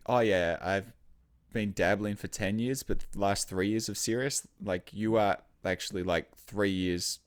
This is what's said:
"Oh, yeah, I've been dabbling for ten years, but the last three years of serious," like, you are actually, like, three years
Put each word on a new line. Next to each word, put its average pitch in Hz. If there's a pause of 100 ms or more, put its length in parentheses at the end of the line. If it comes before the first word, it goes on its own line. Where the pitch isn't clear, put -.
"Oh, 123
yeah, 90
I've 95 (600)
been 104
dabbling 101
for -
ten 104
years, 127
but -
the -
last 101
three 95
years 110
of 101
serious," 127 (160)
like, 92
you 110
are 104 (260)
actually, 92
like, 85
three 101
years 90